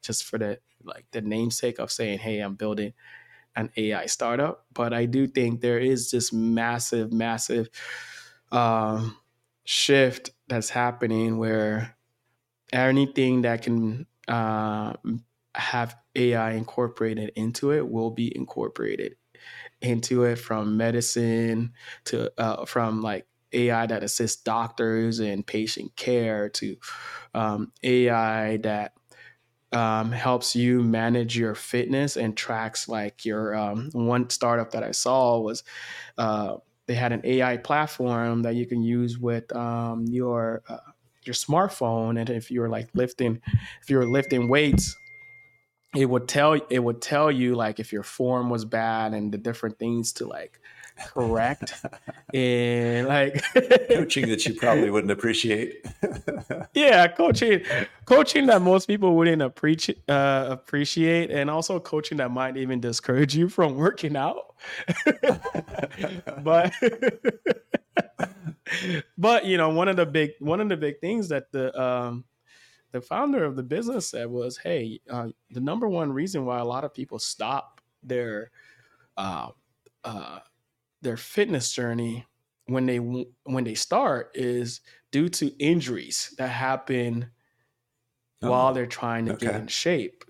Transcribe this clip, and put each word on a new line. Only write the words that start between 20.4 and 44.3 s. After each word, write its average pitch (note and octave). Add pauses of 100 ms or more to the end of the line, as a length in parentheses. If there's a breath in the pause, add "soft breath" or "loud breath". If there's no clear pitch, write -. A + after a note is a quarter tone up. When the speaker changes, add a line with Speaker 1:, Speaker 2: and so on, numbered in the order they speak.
Speaker 1:
medicine A#2 (320 loud breath)
to, -
uh, A2+
from, A2
like, G#2+ (260)
A B2
I A#2
that A2
assists -
doctors A2+
in G2+
patient -
care A2
to, G#2 (580 loud breath)
um, G#2+ (100)
A B2
I A2
that, G#2+ (800 loud breath)
um, A2+
helps B2
you B2
manage A#2
your A2+
fitness C3+
and A2
tracks, A2+
like, G#2+
your, G#2+
um, G#2+
one A#2+
startup A#2
that A2+
I A2
saw B2
was, A2 (560 loud breath)
uh, G#2+ (300)
they B2
had A#2+
an A2+
A B2+
I B2+
platform A#2+
that A#2
you A#2+
can A#2+
use A#2+
with, A#2
um, A#2
your, A#2
uh, A#2 (460)
your B2
smartphone. A#2
And A#2
if A#2
you're, A#2+
like, A2+
lifting, A#2+ (420 loud breath)
if -
you're C3
lifting B2+